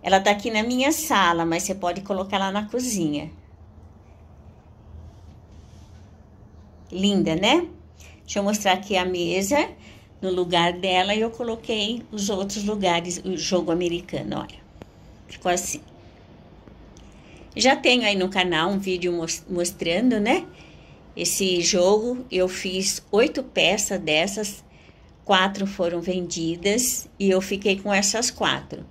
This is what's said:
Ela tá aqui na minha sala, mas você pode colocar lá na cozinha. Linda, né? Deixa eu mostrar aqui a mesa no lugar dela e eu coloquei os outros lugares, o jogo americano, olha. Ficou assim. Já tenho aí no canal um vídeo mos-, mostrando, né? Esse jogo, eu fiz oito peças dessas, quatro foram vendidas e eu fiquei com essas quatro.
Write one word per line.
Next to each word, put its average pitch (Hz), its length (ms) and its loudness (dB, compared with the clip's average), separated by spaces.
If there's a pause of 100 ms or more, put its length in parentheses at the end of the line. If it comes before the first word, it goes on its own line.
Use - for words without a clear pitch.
Ela 190 140 6
tá 202 120 4
aqui 208 200 -2
na 214 120 0
minha 254 280 2
sala, 175 540 2
mas 165 180 0
você 190 100 -4
pode 190 280 -4
colocar 196 360 -4
lá 190 140 0
na 208 160 -4
cozinha. 170 640 -4 (3500)
Linda, 180 460 2
né? 277 320 4 (560)
Deixa - 140 -4
eu 196 40 -2
mostrar 202 300 2
aqui 190 240 -2
a 180 80 0
mesa 185 640 0 (520)
no 190 80 -4
lugar 175 440 2
dela 185 420 0
e 220 60 0
eu 226 100 0
coloquei 226 800 -4
os 202 180 -4
outros 202 360 -4
lugares, 180 580 0
o 185 140 -4
jogo 175 340 0
americano, 170 680 -4
olha. - 200 -12 (720)
Ficou - 200 -6
assim. - 300 -2 (1800)
Já 262 220 4
tenho 247 260 4
aí 208 140 2
no 185 100 2
canal 180 440 2
um 196 80 0
vídeo 180 340 -2
mos-, 165 360 -6
mostrando, 220 680 0
né? 262 260 2 (680)
Esse 180 460 0
jogo, 214 680 2
eu 185 200 0
fiz 185 600 -4
oito 262 320 2
peças 185 600 0
dessas, 180 640 -2 (580)
quatro 196 420 2
foram 175 360 -2
vendidas 175 1160 -2
e 196 120 2
eu 185 100 4
fiquei 196 400 -2
com 202 140 -2
essas 196 360 0
quatro. 139 600 -4